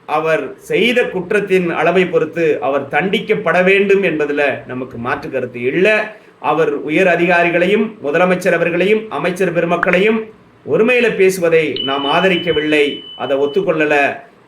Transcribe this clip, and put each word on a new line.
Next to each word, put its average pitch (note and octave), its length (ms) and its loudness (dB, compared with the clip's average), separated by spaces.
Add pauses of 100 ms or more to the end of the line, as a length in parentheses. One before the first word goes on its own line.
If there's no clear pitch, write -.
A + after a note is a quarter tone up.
அவர் D#3 520 -2
செய்த A3 460 0
குற்றத்தின் F#3 680 -2
அளவை F3 360 2
பொறுத்து D#3 560 0
அவர் C3+ 300 -2
தண்டிக்கப்பட F3+ 720 0
வேண்டும் G3 400 4
என்பதுல D3 640 -2
நமக்கு B2+ 300 -10
மாற்று C3 340 -6
கருத்து B2 300 -6
இல்ல. F#3+ 540 0 (240)
அவர் D3+ 300 0
உயர் D#3 380 0
அதிகாரிகளையும், F3 960 2
முதலமைச்சர் F3 500 0
அவர்களையும், F3 560 0
அமைச்சர் F3+ 440 -2
பெருமக்களையும் F3+ 720 0 (460)
ஒருமையில A#3 440 2
பேசுவதை E3+ 680 2
நாம் C#3 220 -2
ஆதரிக்கவில்லை, D#3 960 0 (180)
அதை C3 200 -2
ஒத்துக்கொள்ளல. D3+ 800 0 (320)